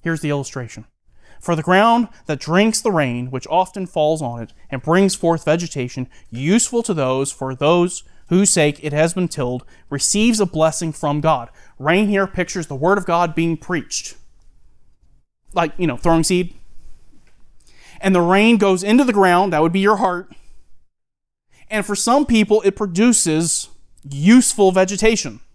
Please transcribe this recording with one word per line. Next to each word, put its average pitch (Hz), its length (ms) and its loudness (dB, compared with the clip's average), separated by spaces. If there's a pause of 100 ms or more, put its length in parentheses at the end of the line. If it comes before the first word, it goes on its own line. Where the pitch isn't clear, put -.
Here's 165 220 -4
the 151 80 -4
illustration. 131 560 -8 (540)
"For 170 140 -2
the 156 80 -4
ground 220 460 2 (180)
that 147 140 -6
drinks 202 400 0
the 226 100 -2
rain, 127 400 -2
which 131 160 -8
often 185 400 -2
falls 160 340 -2
on 120 220 -8
it, 113 100 -14 (180)
and 131 120 -8
brings 185 320 2
forth 165 300 -2
vegetation, 147 640 -4 (220)
useful 196 520 0
to 220 100 -4
those, 135 380 -2
for 131 240 -8
those 175 480 0 (240)
whose 185 240 2
sake 151 320 0
it 147 100 -6
has 160 220 2
been 185 140 -2
tilled, 127 360 -6 (240)
receives 214 520 0
a 196 60 2
blessing 160 460 -2
from 147 280 -4
God." 147 280 0 (300)
Rain 180 300 0
here 196 180 0
pictures 180 400 -6
the 143 80 -10
word 175 240 0
of 190 80 -6
God 170 300 -2
being 165 200 0
preached. - 600 -8 (1400)
Like, 170 240 -2
you 175 80 -2
know, 160 100 -2
throwing 165 280 2
seed. 180 300 -2 (1500)
And 190 140 0
the 180 60 4
rain 202 380 4
goes 190 240 2
into 233 220 4
the 247 80 0
ground, 190 400 4
that 156 100 2
would 170 100 2
be 190 80 0
your 202 160 2
heart. - 360 -4 (1400)
And 208 160 -4
for 202 120 -6
some 269 300 2
people, 214 360 2
it 196 140 0
produces 170 920 0 (400)
useful 190 640 4
vegetation. 190 680 0 (140)